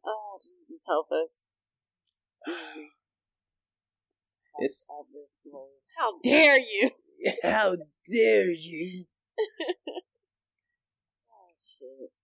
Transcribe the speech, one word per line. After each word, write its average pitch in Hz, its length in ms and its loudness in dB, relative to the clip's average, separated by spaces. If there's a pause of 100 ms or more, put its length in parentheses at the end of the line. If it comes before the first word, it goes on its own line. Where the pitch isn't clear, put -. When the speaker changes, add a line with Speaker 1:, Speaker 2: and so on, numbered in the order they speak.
Speaker 1:
Oh, 208 360 -8
Jesus, - 460 -20
help 160 240 0
us. 160 320 -4 (1040)
Mm. - 380 -12 (1700)
Speaker 2:
It's - 280 -4 (100)
Speaker 1:
Of 147 160 -18
this 147 300 -20
globe. 143 240 -20 (300)
How 285 100 2 (160)
dare 285 340 8
you? 220 340 2 (260)
Speaker 2:
<laughs> - 260 -2
How 208 320 2 (340)
dare 220 400 4
you? 170 560 -8 (320)
Speaker 1:
<laughs> 381 640 -6 (1300)
Oh, 180 180 -20 (120)
shit. 131 520 -18 (120)